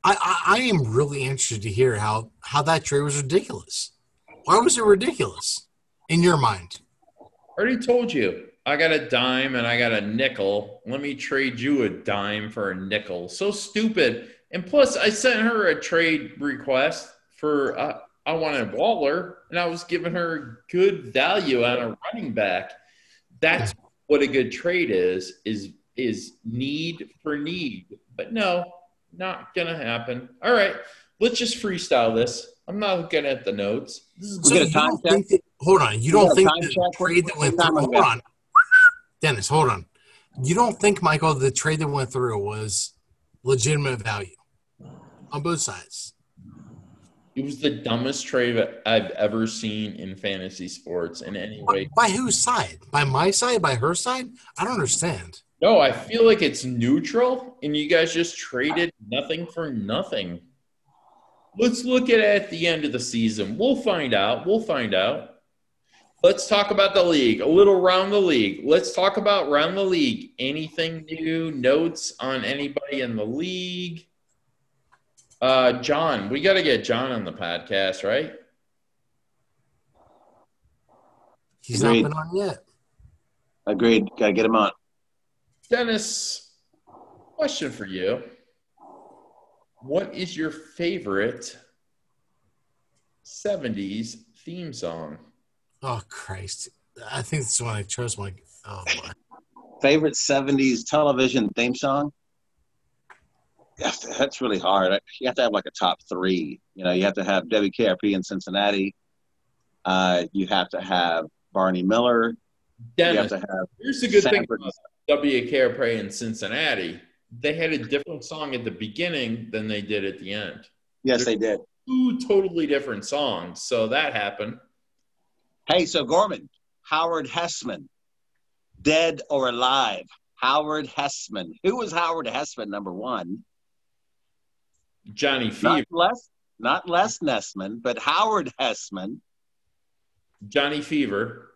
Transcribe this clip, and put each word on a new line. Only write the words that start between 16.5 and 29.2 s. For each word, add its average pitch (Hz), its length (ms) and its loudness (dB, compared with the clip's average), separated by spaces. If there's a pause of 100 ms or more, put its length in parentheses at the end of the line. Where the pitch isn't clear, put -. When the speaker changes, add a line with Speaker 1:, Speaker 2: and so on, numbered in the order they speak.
Speaker 2:
for, 143 420 -2
uh, 143 200 -4 (260)
I 151 80 -2
wanted 143 400 -2
Waller, 170 680 0 (120)
and 165 80 -4
I 175 80 0
was 170 180 -6
giving 175 300 -4
her 156 560 -6
good 175 420 2
value 139 520 2
on 123 140 2
a 113 180 -6 (160)
running 123 200 -8
back. 95 400 -2 (680)
That's 156 320 2 (360)
what 143 140 4
a 139 40 4
good 127 240 0
trade 175 400 -2
is, 90 440 0 (100)
is, 98 260 -6 (260)
is 113 380 -6 (100)
need 143 680 -6 (120)
for 147 160 -4
need. 147 600 -8 (180)
But - 160 -8
no, 185 320 0 (520)
not 185 380 -10